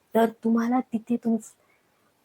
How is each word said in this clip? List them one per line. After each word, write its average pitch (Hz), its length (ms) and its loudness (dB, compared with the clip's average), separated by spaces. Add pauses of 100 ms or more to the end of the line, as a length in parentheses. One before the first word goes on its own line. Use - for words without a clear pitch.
(160)
तर 226 100 6 (180)
तुम्हाला 233 360 0
तिथे 233 360 -4
तुम-, 226 220 -2 (880)